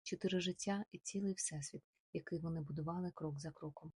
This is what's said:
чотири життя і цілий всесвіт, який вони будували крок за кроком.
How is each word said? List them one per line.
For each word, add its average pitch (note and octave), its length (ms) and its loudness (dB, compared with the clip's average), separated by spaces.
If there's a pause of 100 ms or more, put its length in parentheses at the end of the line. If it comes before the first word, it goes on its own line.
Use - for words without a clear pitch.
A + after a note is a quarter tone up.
чотири F#3 360 2
життя G3 520 2
і F3 60 -10
цілий G3 360 2
всесвіт, D3 500 -2 (300)
який E3+ 260 0
вони E3 220 0
будували D#3+ 500 0
крок D3+ 280 -2
за D#3 120 -4
кроком. D#3 460 -8